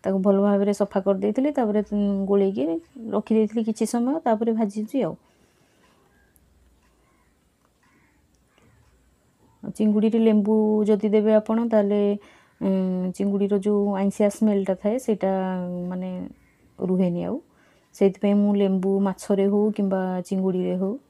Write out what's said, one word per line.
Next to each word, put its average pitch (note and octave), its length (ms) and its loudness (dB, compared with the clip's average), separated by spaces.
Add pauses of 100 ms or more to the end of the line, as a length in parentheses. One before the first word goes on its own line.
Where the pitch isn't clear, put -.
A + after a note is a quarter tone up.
ତାକୁ G3 160 -2
ଭଲ G3 200 4
ଭାବରେ G3+ 340 2
ସଫା G3+ 280 -2
କରିଦେଇଥିଲି, G#3 500 0
ତାପରେ, G#3+ 360 0
ଉଁ, G#3 140 -2 (220)
ଗୋଳେଇକି G3+ 440 0 (420)
ରଖିଦେଇଥିଲି A3 560 0
କିଛି A3 200 -2
ସମୟ, B3 360 -2
ତାପରେ A3+ 320 0
ଭାଜିଛି G#3+ 500 -2
ଆଉ। - 120 -4 (4000)
ଆଉ G#3 80 -8
ଚିଙ୍ଗୁଡ଼ିରେ G#3+ 480 2
ଲେମ୍ବୁ G#3+ 360 4 (280)
ଯଦି G#3 260 2
ଦେବେ G#3+ 240 4
ଆପଣ, A3 340 2
ତାହେଲେ, G#3 320 2 (600)
ଉଁ, G3 100 0 (400)
ଚିଙ୍ଗୁଡ଼ିର G3+ 480 0
ଯୋଉ G#3 240 0 (100)
ଆଇଁଷିଆ G3+ 360 0
ସ୍ମେଲ୍ଟା G3+ 460 0
ଥାଏ G#3 240 -2
ସେଇଟା G3 320 -2 (540)
ମାନେ F#3 260 -8 (680)
ରୁହେନି F3+ 440 0
ଆଉ। G3 140 -6 (580)
ସେଇଥିପାଇଁ G3+ 400 2
ମୁଁ G3+ 180 2
ଲେମ୍ବୁ G3 460 0
ମାଛରେ G3 480 0
ହଉ G#3 140 2 (100)
କିମ୍ବା F#3+ 300 -2 (200)
ଚିଙ୍ଗୁଡ଼ିରେ F#3 540 -2
ହଉ F#3+ 180 -2 (160)